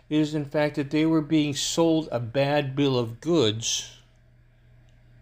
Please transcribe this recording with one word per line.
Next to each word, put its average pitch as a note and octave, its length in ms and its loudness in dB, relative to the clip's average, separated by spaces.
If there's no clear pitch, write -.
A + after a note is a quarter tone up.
is D3+ 260 0
in D3+ 80 -2
fact D3 320 -2
that C#3 160 -4
they D#3 140 2
were D#3+ 160 2
being D3 340 0
sold E3 560 0
a A#2+ 80 -2
bad C#3 560 0
bill C3+ 240 2
of A2+ 220 -6
goods A2+ 760 0